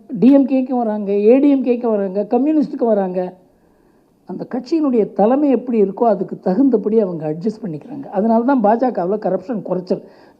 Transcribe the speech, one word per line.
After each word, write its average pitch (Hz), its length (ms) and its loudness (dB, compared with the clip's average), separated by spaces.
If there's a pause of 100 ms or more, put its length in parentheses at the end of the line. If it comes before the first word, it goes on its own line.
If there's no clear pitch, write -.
டி 240 240 4
எம் 277 140 6
கேக்கு 262 260 -2
வராங்க, 214 400 -2
ஏ 208 260 4
டி 285 120 4
எம் 269 140 2
கேக்கு 240 220 -2
வராங்க, 202 440 -2
கம்யூனிஸ்டுக்கு 269 540 0
வராங்க. 185 520 -2 (880)
அந்த 180 260 -10
கட்சியினுடைய 247 640 0
தலைமை 269 380 2
எப்படி 233 320 0
இருக்கோ, 196 220 0
அதுக்கு 190 360 -2
தகுந்தபடி 220 600 2
அவங்க 160 320 -4
அட்ஜஸ்ட் 196 320 -6
பண்ணிக்கிறாங்க. 160 420 -12
அதனால 226 380 0
தான் 269 160 2
பா 208 140 4
ஜ 247 160 0
கவில் 196 280 -2
கரப்ஷன் 190 440 -4
குறைச்சல். 180 400 -4 (380)